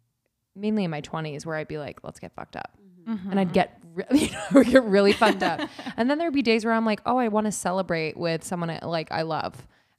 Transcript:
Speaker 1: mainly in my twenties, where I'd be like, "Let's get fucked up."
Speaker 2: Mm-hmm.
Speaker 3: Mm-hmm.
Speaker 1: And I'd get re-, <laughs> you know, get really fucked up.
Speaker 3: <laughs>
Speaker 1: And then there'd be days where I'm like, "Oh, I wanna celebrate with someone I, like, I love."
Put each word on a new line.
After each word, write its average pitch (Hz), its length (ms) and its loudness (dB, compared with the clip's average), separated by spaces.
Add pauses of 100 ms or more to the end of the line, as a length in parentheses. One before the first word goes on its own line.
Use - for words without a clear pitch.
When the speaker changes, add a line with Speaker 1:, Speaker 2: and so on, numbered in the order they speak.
(540)
Speaker 1:
mainly 208 300 -2
in 170 60 -2
my 151 100 -6
twenties, 156 460 -8
where 160 100 -6
I'd 156 120 -6
be 151 100 -8
like, 139 240 -12
"Let's - 180 -16
get - 140 -16
fucked - 220 -16
up." - 260 -12
Speaker 2:
Mm-hmm. 185 320 -14
Speaker 3:
Mm-hmm. 190 160 -8
Speaker 1:
And 196 100 2
I'd 175 120 0
get - 300 0 (120)
re-, 180 120 -8
<laughs> - 60 -4
you 294 180 2 (220)
know, 269 120 12
get 247 200 6
really 202 280 4
fucked 202 300 2
up. 170 180 0 (220)
Speaker 3:
<laughs> - 140 -12
Speaker 1:
And 240 140 0
then 294 80 0
there'd 339 160 -2
be 277 80 2
days 226 220 2
where 226 100 2
I'm 226 100 0
like, 214 220 0
"Oh, 247 100 0
I 247 120 0
wanna 214 240 0
celebrate 175 640 -2
with 165 280 -4
someone 175 260 -4
I, 156 140 -8
like, 160 280 -6
I 160 100 -2
love." 156 440 -6 (320)